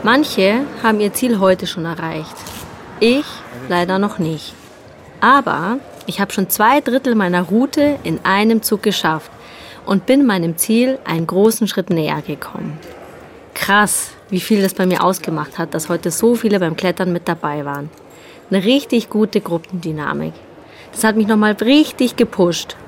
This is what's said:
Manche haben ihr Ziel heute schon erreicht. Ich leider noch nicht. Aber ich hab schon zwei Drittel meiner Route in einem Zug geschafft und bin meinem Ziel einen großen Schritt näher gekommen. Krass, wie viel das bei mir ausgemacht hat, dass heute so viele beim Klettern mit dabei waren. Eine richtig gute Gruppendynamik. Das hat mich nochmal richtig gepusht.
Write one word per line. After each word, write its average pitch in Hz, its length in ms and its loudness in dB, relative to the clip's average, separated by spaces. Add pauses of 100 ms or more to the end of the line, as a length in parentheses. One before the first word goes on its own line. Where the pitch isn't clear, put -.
Manche 226 580 2 (220)
haben 214 160 2
ihr 208 140 0
Ziel 240 260 0
heute 185 280 2
schon 165 180 -6
erreicht. 160 500 -8 (640)
Ich 254 260 4 (420)
leider 180 320 0
noch 202 200 -2
nicht. 160 340 -6 (680)
Aber 233 560 2 (280)
ich - 140 -8
hab 202 140 -2
schon 190 160 -2
zwei 247 320 4
Drittel 254 340 0
meiner 180 280 0
Route 277 600 2
in 165 200 -4
einem 214 380 2
Zug 202 220 -2
geschafft 160 480 -2 (540)
und 190 200 0
bin 269 200 4
meinem 170 320 0
Ziel 247 480 0
einen 165 220 -2
großen 208 400 2
Schritt 185 220 -4
näher 156 360 0
gekommen. - 520 -10 (760)
Krass, - 580 2 (180)
wie 185 100 -2
viel 202 220 2
das 190 120 0
bei 185 120 0
mir 180 180 2
ausgemacht 170 540 -2
hat, 165 160 -6
dass 156 160 -6
heute 170 220 -2
so 233 240 2
viele 208 240 0
beim 160 180 0
Klettern 180 360 -2
mit 170 140 -4
dabei 151 380 -4
waren. 143 240 -8 (600)
Eine 190 140 0
richtig 247 460 2
gute 214 320 0
Gruppendynamik. 160 920 -6 (600)
Das - 100 -4
hat 220 140 4
mich 214 100 2
nochmal 214 340 2
richtig 262 540 2
gepusht. 180 600 0 (120)